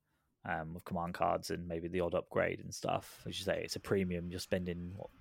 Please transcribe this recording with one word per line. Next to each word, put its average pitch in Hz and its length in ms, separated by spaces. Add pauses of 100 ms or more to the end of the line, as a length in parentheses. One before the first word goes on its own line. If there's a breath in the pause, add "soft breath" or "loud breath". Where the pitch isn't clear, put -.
(480)
um, 80 240
with 87 120
command 87 300
cards 87 360
and 87 180
maybe 85 200
the 90 120
odd 87 140
upgrade 90 460
and - 140
stuff. - 520
As 90 120
you 92 60
say, 85 180
it's - 140
a - 40
premium. 90 500
You're 90 100
spending, 87 560
what, - 140 (100)